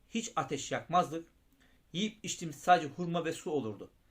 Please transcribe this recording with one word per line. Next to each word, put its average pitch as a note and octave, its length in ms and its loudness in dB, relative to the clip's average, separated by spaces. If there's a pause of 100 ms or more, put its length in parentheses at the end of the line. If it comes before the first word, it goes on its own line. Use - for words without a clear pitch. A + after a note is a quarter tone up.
(100)
hiç A3+ 260 -4
ateş C#3+ 360 -2
yakmazdık. E3 560 0 (640)
Yiyip G#3 300 -2
içtiğimiz E3 340 -8
sadece E3+ 320 6
hurma E3+ 360 -2
ve D#3+ 80 0
su - 180 -6
olurdu. A2 400 -2 (200)